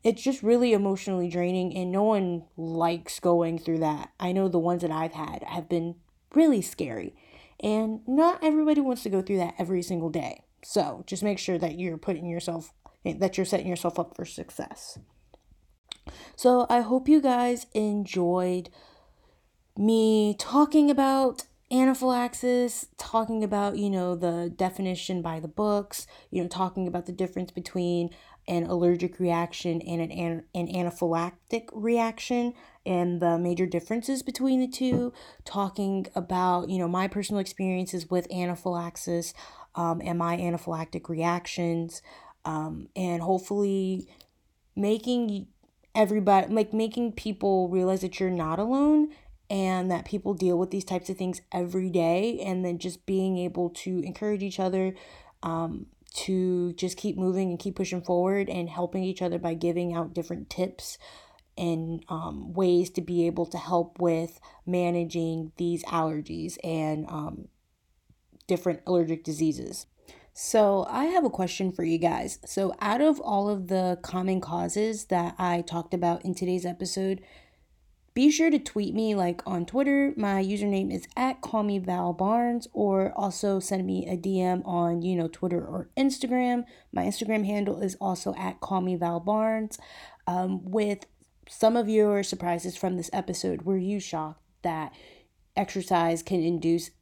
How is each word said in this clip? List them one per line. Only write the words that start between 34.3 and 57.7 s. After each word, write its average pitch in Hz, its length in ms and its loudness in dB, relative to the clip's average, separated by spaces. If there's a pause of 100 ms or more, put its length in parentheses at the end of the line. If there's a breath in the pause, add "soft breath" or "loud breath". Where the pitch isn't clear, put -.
the 254 80 0
two, 247 440 0 (320 loud breath)
talking 196 720 -2
about, 180 560 0
you 190 80 0
know, 180 100 0
my 185 200 0
personal 202 320 -2
experiences 185 720 -4
with 180 200 0
anaphylaxis, 175 1000 -4 (400 loud breath)
um, 170 320 0
and 170 140 -2
my 170 180 0
anaphylactic 170 720 -4
reactions, 170 960 -2 (420 loud breath)
um, 156 500 -6
and 175 280 -2
hopefully 190 840 -2 (680 loud breath)
making 220 720 0 (480)
everybody, 202 580 6
like, 214 200 2
making 226 400 -2
people 190 560 0
realize 185 320 2
that 185 180 -6
you're 185 100 2
not 165 300 -2
alone, 294 500 4 (400 loud breath)
and 185 400 0
that 175 160 -2
people 202 280 -2
deal 175 260 2
with 185 100 0
these 190 140 -4
types 180 260 -4
of 190 80 -6
things 185 240 -4 (100)
every 180 380 -2
day, 175 520 2
and 185 220 -2
then 175 140 -2
just - 280 -10
being 190 320 0
able 175 320 -2
to 180 300 -6
encourage 202 440 -4
each 190 160 -6
other, 190 340 0 (480 loud breath)
um, 165 460 -4 (260)
to 180 600 0
just 180 240 -4
keep 208 200 -4
moving 185 320 2
and 175 100 -4
keep 190 160 -6